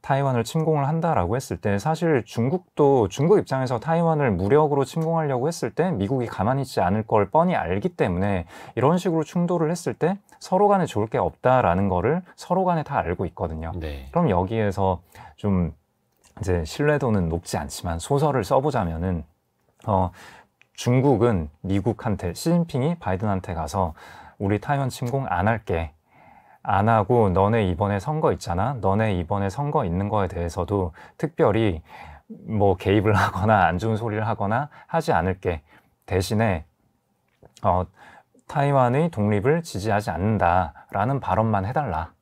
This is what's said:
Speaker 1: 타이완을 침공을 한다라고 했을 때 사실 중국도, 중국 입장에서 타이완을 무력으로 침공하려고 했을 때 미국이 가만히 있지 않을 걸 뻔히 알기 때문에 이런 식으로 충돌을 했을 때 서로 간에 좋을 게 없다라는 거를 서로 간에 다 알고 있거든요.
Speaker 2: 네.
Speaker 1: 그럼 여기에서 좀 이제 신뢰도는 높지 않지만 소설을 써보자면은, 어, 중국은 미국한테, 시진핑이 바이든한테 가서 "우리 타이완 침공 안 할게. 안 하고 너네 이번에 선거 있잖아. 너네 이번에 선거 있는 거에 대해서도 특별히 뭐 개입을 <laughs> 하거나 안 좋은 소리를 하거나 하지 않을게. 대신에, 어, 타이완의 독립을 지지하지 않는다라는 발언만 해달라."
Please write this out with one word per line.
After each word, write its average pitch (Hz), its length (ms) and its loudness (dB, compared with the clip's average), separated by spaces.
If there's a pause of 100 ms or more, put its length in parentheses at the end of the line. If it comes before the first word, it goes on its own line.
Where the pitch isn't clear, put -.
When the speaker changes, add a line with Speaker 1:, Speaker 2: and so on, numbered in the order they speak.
Speaker 1:
타이완을 135 440 0
침공을 156 440 0
한다라고 151 480 0
했을 98 220 -6
때 101 200 0
사실 156 460 0
중국도, 135 840 2
중국 170 300 2
입장에서 131 400 -2
타이완을 160 520 2
무력으로 139 560 2
침공하려고 160 640 -2
했을 147 220 -4
때 175 200 -2
미국이 120 360 -2
가만히 127 360 -2
있지 - 180 -4
않을 101 220 2
걸 107 260 2
뻔히 170 260 2
알기 95 360 -2
때문에 98 560 -2 (280)
이런 139 220 2
식으로 165 260 0
충돌을 170 480 -2
했을 170 220 -4
때 175 240 -2 (220)
서로 202 300 2
간에 196 180 4
좋을 104 220 -2
게 135 100 -2
없다라는 101 720 2
거를 113 320 0 (140)
서로 185 280 -2
간에 170 200 0
다 143 120 -6
알고 87 300 -2
있거든요. 80 480 -6
Speaker 2:
네. 73 380 -10
Speaker 1:
그럼 165 180 2
여기에서 95 720 0 (340)
좀 90 380 0 (680)
이제 87 240 0
신뢰도는 131 640 0
높지 85 300 -4
않지만 82 400 -6
소설을 139 460 0
써보자면은, 92 800 0 (600)
어, 95 240 2 (640)
중국은 120 760 2 (120)
미국한테, 98 720 -2
시진핑이 165 640 0
바이든한테 95 580 -2
가서 82 400 -2 (440)
"우리 104 220 0
타이완 139 280 -2
침공 127 400 -4
안 92 200 0
할게. 95 440 -2 (680)
안 101 260 2
하고 113 420 4
너네 101 380 4
이번에 101 300 -2
선거 151 340 -2
있잖아. 104 480 -4
너네 98 340 0
이번에 98 340 -2
선거 143 380 -2
있는 95 220 -2
거에 101 200 0
대해서도 87 640 -4 (240)
특별히 113 640 2 (460)
뭐 101 500 0
개입을 104 360 2
<laughs> 98 40 2
하거나 98 480 2
안 85 140 0
좋은 110 180 -2
소리를 107 300 -4
하거나 110 420 -2 (180)
하지 165 260 -2
않을게. 90 500 0 (440)
대신에, 98 580 0 (960)
어, 90 240 2 (600)
타이완의 143 600 2
독립을 107 520 2
지지하지 104 480 -2
않는다라는 92 1120 0
발언만 104 460 0
해달라." 104 560 -4